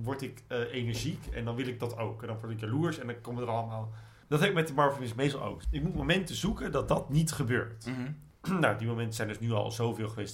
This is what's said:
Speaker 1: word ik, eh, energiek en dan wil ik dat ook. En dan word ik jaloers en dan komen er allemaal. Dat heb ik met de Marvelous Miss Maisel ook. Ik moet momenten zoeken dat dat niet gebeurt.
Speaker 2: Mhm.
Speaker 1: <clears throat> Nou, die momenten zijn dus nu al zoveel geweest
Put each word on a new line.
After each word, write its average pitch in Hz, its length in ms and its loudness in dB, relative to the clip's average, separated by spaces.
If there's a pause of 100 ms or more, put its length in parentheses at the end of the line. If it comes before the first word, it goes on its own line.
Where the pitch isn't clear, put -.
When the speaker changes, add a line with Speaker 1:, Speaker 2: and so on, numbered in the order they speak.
Speaker 1:
word 135 180 -2
ik, 117 260 -10
eh, 123 120 -2
energiek 120 720 -2
en 113 140 -4
dan 117 100 -2
wil 127 120 -2
ik 123 120 -6
dat 113 180 -4
ook. 110 240 -4
En 120 60 -10
dan 110 120 -6
word 113 120 -6
ik 110 80 -4
jaloers 143 400 0
en 120 80 -6
dan 117 140 -6
komen 120 220 -4
er 117 60 -2
allemaal. 113 420 -2 (360)
Dat 147 120 4
heb 202 100 6
ik - 60 2
met 160 120 4
de 143 60 -6
Marvelous 139 280 6
Miss 120 120 -4
Maisel 135 300 2
ook. 101 180 -4 (100)
Ik 139 120 0
moet 160 120 2
momenten 156 400 2
zoeken - 360 -2
dat 139 160 2
dat - 220 2
niet 156 220 6
gebeurt. - 540 0
Speaker 2:
Mhm. 127 260 -4 (300)
Speaker 1:
<clears throat> 185 200 0
Nou, 107 160 6
die 113 100 -2
momenten 117 280 0
zijn 110 120 -2
dus 104 120 -6
nu 117 120 0
al 104 200 2
zoveel 110 380 0
geweest 104 240 -6